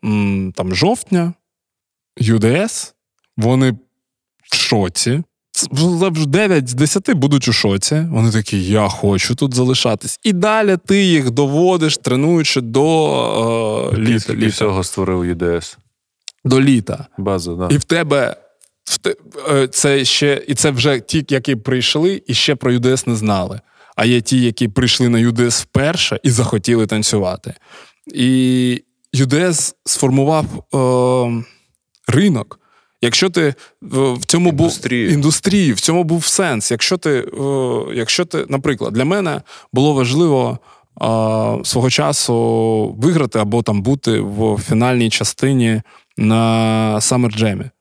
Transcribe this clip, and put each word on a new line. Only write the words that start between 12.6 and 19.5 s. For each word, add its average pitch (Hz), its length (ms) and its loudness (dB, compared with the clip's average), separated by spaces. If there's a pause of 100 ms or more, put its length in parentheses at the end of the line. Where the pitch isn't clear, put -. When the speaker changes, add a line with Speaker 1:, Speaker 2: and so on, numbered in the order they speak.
Speaker 1:
до, 120 1300 0
е, - 40 0
Speaker 2:
Ти 110 60 -2
Speaker 1:
літа, 113 180 0
Speaker 2:
скільки 110 200 -6
Speaker 1:
літа. 110 100 2
Speaker 2:
всього 98 340 -2
створив 92 400 -2
Ю 87 100 -2
Д 85 220 -2
С? - 220 -10 (640)
Speaker 1:
До 131 160 4
літа. 123 460 0 (120)
Speaker 2:
База, 92 360 -4
да. 90 160 -4
Speaker 1:
І 143 80 2
в - 60 -4
тебе, 143 520 0 (480)
в - 140 -6
те-, - 180 -4 (340)